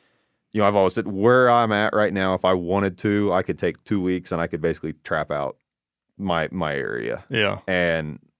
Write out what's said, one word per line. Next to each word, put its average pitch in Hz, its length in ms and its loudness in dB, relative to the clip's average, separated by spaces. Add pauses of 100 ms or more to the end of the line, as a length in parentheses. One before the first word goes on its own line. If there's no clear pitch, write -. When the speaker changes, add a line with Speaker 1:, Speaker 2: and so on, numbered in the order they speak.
(520)
Speaker 1:
you 107 80 -2
know, 101 80 6
I've 104 60 2
always 95 200 4
said 104 120 -4
where 120 420 4
I'm 120 240 4
at 104 220 0
right 107 180 2
now, 95 220 0
if 90 100 -4
I 92 80 4
wanted 92 460 0
to, 104 340 0
I 92 100 2
could 87 160 -4
take 87 260 -4
two 101 180 -2
weeks 90 300 -2
and 85 100 -2
I 85 60 -2
could 80 120 -6
basically 80 340 -4 (100)
trap 76 260 -4
out 71 260 -6 (640)
my, 85 320 -2
my 80 240 -4
area. 58 560 -6
Speaker 2:
Yeah. 101 380 -2
Speaker 1:
And 82 500 -2 (220)